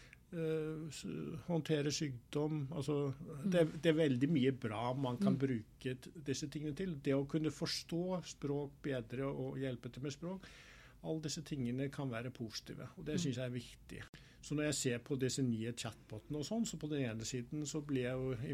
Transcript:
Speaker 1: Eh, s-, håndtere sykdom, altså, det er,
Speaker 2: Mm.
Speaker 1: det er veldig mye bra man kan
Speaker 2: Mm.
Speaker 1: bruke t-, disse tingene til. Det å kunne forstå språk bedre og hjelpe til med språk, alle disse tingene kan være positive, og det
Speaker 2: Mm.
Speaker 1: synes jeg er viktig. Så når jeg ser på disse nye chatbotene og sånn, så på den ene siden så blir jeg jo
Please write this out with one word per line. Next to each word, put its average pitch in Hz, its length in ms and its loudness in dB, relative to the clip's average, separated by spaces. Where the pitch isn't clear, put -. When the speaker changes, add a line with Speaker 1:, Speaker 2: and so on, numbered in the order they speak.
Speaker 1:
Eh, 156 560 0
s-, - 180 -10
håndtere 151 420 4
sykdom, 147 800 0
altså, 143 420 2
det 180 180 6
er, - 20 10
Speaker 2:
Mm. 160 180 -2
Speaker 1:
det - 40 6
er 160 220 8
veldig 131 220 6
mye 131 300 8
bra 117 340 0
man 127 220 0
kan 202 180 6
Speaker 2:
Mm. 127 60 0
Speaker 1:
bruke 127 600 -2
t-, - 100 -14
disse 143 240 -2
tingene 151 280 -4
til. 190 260 -2
Det 139 120 4
å 139 120 2
kunne 156 240 2
forstå 175 720 -2
språk 143 460 -2
bedre 127 460 -2
og 139 320 -2
hjelpe 127 340 -4
til 127 120 -8
med 147 80 -2
språk, 180 320 -6
alle 160 180 -2
disse 156 220 -4
tingene 135 480 -2
kan 139 180 -4
være 120 220 -2
positive, - 640 -8
og 175 80 -10
det 151 120 0
Speaker 2:
Mm. - 20 4
Speaker 1:
synes 139 180 2
jeg 127 80 -2
er 123 140 -4
viktig. - 440 -12
Så - 140 -4
når 151 120 2
jeg 147 80 2
ser 120 260 2
på 135 180 -2
disse 127 240 2
nye 117 300 2
chatbotene 110 640 -8
og 147 60 -2
sånn, 220 200 0
så - 140 -6
på 151 100 -4
den 139 220 2
ene 110 140 -4
siden 131 420 -4
så 151 180 -4
blir 139 180 2
jeg 123 100 0
jo 131 220 0